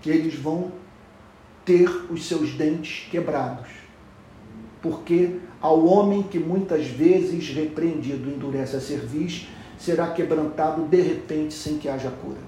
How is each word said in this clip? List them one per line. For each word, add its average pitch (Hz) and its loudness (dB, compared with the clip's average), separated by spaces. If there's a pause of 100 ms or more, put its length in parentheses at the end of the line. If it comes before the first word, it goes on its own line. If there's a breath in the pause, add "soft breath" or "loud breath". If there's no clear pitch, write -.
Que 156 -4
eles 156 2
vão 165 -4 (920)
ter 175 8 (220)
os - -6
seus 151 0
dentes 156 -2
quebrados. 147 -4 (1120)
Porque 170 0 (220 loud breath)
ao 160 6
homem 202 6
que 175 -4
muitas 165 0
vezes 165 2
repreendido 147 -2
endurece 139 -4
a 127 -2
cerviz, 143 -6 (300 loud breath)
será 170 0
quebrantado 156 0
de 180 4
repente 156 -2
sem 151 -6
que 143 -6
haja 131 -4
cura. - -12